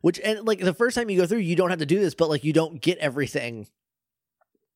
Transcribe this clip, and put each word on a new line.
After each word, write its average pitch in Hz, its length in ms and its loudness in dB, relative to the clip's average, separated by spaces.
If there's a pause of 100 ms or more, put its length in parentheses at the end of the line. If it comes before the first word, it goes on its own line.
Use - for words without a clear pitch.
Which, 170 220 0
and, 214 220 -4
like, 214 140 0
the 185 160 0
first 240 200 0
time 240 140 -2
you 190 100 2
go 180 60 4
through, 220 140 0
you 175 160 0
don't 175 160 2
have 180 80 -4
to 151 80 -4
do 180 120 2
this, 185 140 2
but, 165 160 2
like, 147 140 -2
you 151 100 2
don't 160 260 2
get 180 200 0
everything 123 680 -4 (1120)